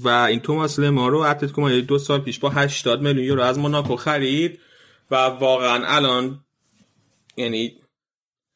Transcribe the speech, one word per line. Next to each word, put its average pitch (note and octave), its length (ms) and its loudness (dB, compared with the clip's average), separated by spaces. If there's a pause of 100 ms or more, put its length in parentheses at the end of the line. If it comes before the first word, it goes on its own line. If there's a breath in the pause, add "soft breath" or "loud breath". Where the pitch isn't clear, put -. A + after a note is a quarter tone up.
و B2+ 60 -2
این A#2+ 300 2
توماس D3+ 400 -2
لما C#3 280 2
رو D3 120 2
اتلتیکو D3 420 -2
مادرید B2+ 240 2
دو C#3+ 120 2
سال C#3 220 -2
پیش C3 200 -8
با C#3 100 -2
هشتاد C#3 520 0
میلیون C#3 240 0
یورو C3+ 160 0
از B2+ 180 0
موناکو D3 360 -2
خرید D3 640 -2 (520 soft breath)
و C3+ 40 2
واقعاً B2+ 720 2
الان، C3+ 540 0 (1000)
یعنی A#2 440 -4 (760)